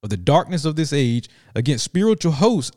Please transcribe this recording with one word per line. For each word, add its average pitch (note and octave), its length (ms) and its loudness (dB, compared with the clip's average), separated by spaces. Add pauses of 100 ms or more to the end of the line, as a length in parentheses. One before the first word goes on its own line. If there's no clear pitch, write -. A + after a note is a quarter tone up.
of G#2+ 80 -10
the G#2 60 -2
darkness D3 480 0
of D#3 140 -2
this D3+ 160 -2
age, A#2+ 340 0 (260)
against A#2+ 300 0
spiritual G3 480 0
hosts E3+ 460 0